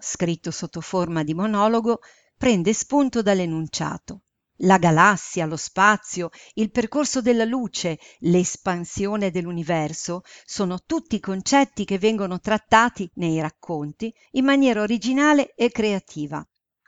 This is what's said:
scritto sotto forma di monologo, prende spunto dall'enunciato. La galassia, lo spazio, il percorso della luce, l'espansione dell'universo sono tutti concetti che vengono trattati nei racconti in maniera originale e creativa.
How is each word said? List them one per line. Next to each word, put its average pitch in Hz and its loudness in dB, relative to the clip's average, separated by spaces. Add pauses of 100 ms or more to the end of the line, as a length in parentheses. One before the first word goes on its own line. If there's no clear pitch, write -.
scritto 170 -4
sotto 165 -10
forma 165 -2
di 151 -4
monologo, 214 0 (360)
prende 208 2
spunto 262 0
dall'enunciato. 170 -4 (340)
La 190 6
galassia, 170 4
lo 156 -6
spazio, 185 0 (260)
il 214 -2
percorso 254 -2
della 226 2
luce, 226 -4 (220)
l'espansione 180 -2
dell'universo 170 -4 (200)
sono 180 -4
tutti 302 -4
concetti 208 0
che 196 -2
vengono 196 -2
trattati 220 2
nei 160 -2
racconti 156 -8 (180)
in 262 0
maniera 269 4
originale 262 2
e 240 0
creativa. 160 -4 (420)